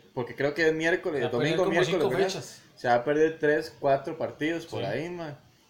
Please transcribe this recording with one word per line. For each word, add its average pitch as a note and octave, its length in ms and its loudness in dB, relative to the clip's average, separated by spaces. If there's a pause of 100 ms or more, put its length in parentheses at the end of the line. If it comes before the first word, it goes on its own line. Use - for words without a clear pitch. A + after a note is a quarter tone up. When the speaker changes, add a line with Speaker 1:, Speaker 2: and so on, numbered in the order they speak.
(140)
Speaker 1:
porque B2 200 -6
creo C#3+ 200 0
que E3 120 2
es D#3+ 80 4
miércoles, E3 460 0
Speaker 2:
Se A#2+ 40 0
va A2+ 40 -2
a - 20 -4
perder C3+ 260 2
Speaker 1:
domingo, F#3 80 2
Speaker 2:
como E3 60 2
Speaker 1:
miércoles, E3+ 300 2
Speaker 2:
cinco C3 100 2
Speaker 1:
¿verdad? F#3+ 160 2
Speaker 2:
fechas. - 340 -8 (160)
Speaker 1:
Se B2+ 120 -4
va A#2+ 60 6
a A#2+ 100 2
perder D#3 340 2
tres, D#3 400 0
cuatro C#3+ 400 0
partidos D#3+ 480 -4
por A2 140 -8
Speaker 2:
Sí. G2 60 -4
Speaker 1:
ahí, C3+ 240 -4
man. E3 280 -12 (320)